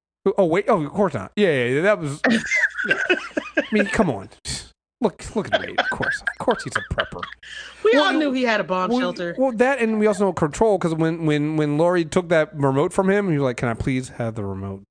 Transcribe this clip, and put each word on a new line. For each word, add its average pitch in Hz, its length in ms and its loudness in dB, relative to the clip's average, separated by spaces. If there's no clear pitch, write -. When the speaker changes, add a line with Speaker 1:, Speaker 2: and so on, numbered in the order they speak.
Speaker 1:
Who? 190 140 2
Oh, 190 80 6
wait. 175 220 2
Oh, 196 140 4
of 143 100 -6
course 185 220 0
not. 101 220 -6
Yeah, 202 140 4
yeah, 131 160 2
yeah, 131 160 2
that 202 160 4
was, 147 260 -6
Speaker 2:
<laughs> - 640 0
Speaker 1:
yeah. - 60 4
I 302 160 0
mean, 208 140 2
come 196 240 0
on. 98 180 -6
Look, - 360 -4
look 190 160 -4
at - 80 2
Wade. - 180 -6
Of 1077 120 0
course. 1077 300 -4
Of - 240 -8
course - 200 0
he's 123 120 -8
a - 180 -6
prepper. - 280 -6
Speaker 2:
We 440 100 6
Speaker 1:
Well, 302 120 4
Speaker 2:
all 370 60 2
Speaker 1:
you 330 60 2
Speaker 2:
knew 285 140 0
he 254 100 0
had 220 180 2
a 175 40 -2
bomb 185 260 -2
Speaker 1:
well, 247 80 2
Speaker 2:
shelter. 175 400 -4
Speaker 1:
well, 262 140 2
that, 247 260 2
and 220 220 0
we 214 80 4
also 202 160 2
know 185 80 2
Control, 185 460 2
'cause 170 160 0
when, 165 300 0
when, 151 320 2
when 147 220 0
Laurie 175 260 4
took 175 260 -2
that 156 260 2
remote 139 360 2
from 190 160 2
him, 202 220 2
he 156 80 2
was 139 60 0
like, 123 140 -2
"Can 123 100 -2
I 120 60 0
please 127 340 -2
have 113 260 -6
the 107 100 -6
remote 98 460 -8